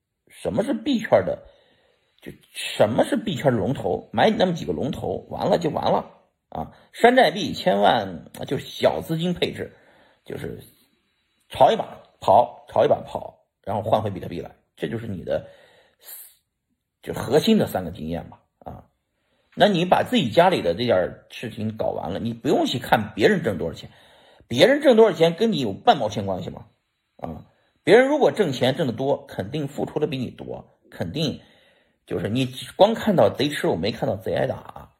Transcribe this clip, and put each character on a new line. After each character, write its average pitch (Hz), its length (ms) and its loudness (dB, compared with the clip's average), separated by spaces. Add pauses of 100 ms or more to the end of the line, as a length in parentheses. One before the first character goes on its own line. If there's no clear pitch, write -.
(280)
什 - 260 -8
么 220 100 0
是 262 100 -2
币 240 260 -2
圈 - 100 -8 (160)
的， - 180 -6 (800)
就 - 100 -18 (200)
什 - 380 0
么 135 140 0
是 294 120 -2
币 202 200 -4
圈 131 160 2
的 120 60 0
龙 101 160 -2
头， - 380 -4
买 127 180 2
那 208 160 2
么 185 80 0
几 165 120 -8
个 85 80 -4
龙 98 180 -4
头， - 380 -8
完 - 180 -6
了 180 100 2
就 170 120 -4
完 - 220 -2
了 - 200 -2 (380)
啊！ - 220 -10 (200)
山 240 240 6
寨 214 160 6
币 175 220 -4
千 196 260 0
万， 110 460 2 (220)
就 208 100 -4
是 - 80 -10
小 - 360 0
资 165 160 -4
金 175 160 -2
配 - 200 -2
置， - 200 -10 (520)
就 - 120 -10
是 - 220 -12 (920)
炒 147 220 6
一 226 40 0
把 - 240 -8 (200)
跑， - 480 2
炒 - 180 2
一 - 20 2
把 - 140 0
跑， - 440 -14 (180)
然 98 120 -6
后 104 60 -4
换 - 200 0
回 104 80 -6
比 92 100 -8
特 69 80 -10
币 80 140 -8
来， - 140 -16 (200)
这 85 120 -6
就 78 100 -6
是 113 100 -12
你 92 160 -10
的， 69 240 -4 (1500)
就 - 120 -8
核 135 260 0
心 220 180 4
的 151 100 2
三 92 160 -4
个 82 80 -8
经 - 160 -10
验 80 220 -8
吧， - 120 -20 (180)
啊。 - 260 -16 (680)
那 175 140 4
你 175 160 2
把 180 200 2
自 - 120 -2
己 160 140 2
家 170 200 6
里 147 120 2
的 85 120 0
这 113 120 -4
点 113 100 4
儿 87 340 -2
事 - 200 -12
情 107 260 -6
搞 - 120 -4
完 76 260 -6
了， 98 60 -6
你 117 140 -4
不 123 140 -8
用 320 180 2
去 131 140 -4
看 107 340 0
别 107 140 4
人 196 160 2
挣 101 140 -2
多 82 100 -6
少 78 60 -8
钱， - 160 -16 (580)
别 127 180 4
人 285 160 4
挣 277 140 6
多 220 100 8
少 208 60 6
钱 170 240 2
跟 226 160 0
你 165 80 -2
有 110 140 -2
半 208 240 2
毛 113 100 -2
钱 101 180 -4
关 92 160 -4
系 - 80 -10
吗？ - 180 -16 (500)
啊， - 280 -12 (380)
别 208 140 8
人 262 100 6
如 294 100 2
果 208 140 4
挣 170 220 0
钱 127 240 0
挣 160 100 -2
得 113 60 -2
多， 135 320 -4
肯 - 260 -10
定 147 160 -6
付 - 180 -8
出 - 140 -8
的 151 80 0
比 156 100 -6
你 120 120 -6
多， - 500 -14 (100)
肯 87 220 -8
定 - 300 -4 (640)
就 - 120 -6
是 104 120 -4
你 127 180 0 (300)
光 208 160 6
看 226 220 0
到 113 140 6
贼 143 200 -2
吃 147 180 -4
肉， 127 80 0
没 95 160 -2
看 123 160 -6
到 107 80 -2
贼 98 180 -6
挨 131 140 0
打， - 520 -12